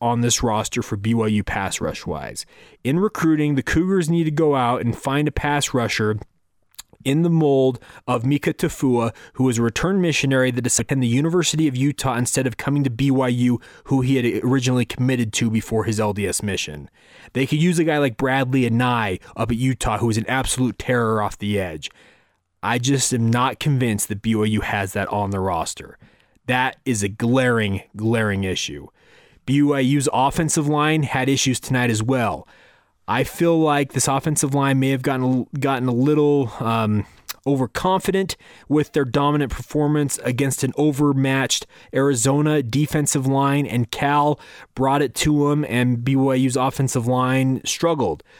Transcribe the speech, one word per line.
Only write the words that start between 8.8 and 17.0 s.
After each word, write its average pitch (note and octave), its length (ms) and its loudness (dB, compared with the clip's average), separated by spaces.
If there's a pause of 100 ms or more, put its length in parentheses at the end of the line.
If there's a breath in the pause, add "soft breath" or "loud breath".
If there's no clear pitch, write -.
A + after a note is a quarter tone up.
who C3 100 -2
was B2 160 2
a - 20 2
return E3+ 400 0
missionary C3+ 480 2
that A#2+ 140 -4
decided A#2 240 0
to - 60 -2
attend C3+ 100 0
the B2 40 0
University D#3 600 0
of B2+ 100 -2
Utah C3+ 380 0
instead B2+ 320 0
of A2+ 100 -4
coming C#3+ 260 -2
to C3 60 0
B C3 220 0
Y C3 160 2
U, B2 340 2 (220 loud breath)
who C3+ 180 0
he C3 140 2
had A#2 280 0
originally B2+ 420 2
committed B2 480 -2
to A#2 180 0
before A2 320 -2
his G#2+ 160 -2
L G#2+ 140 0
D G2 140 -2
S - 140 -4
mission. F2 480 -8 (440 loud breath)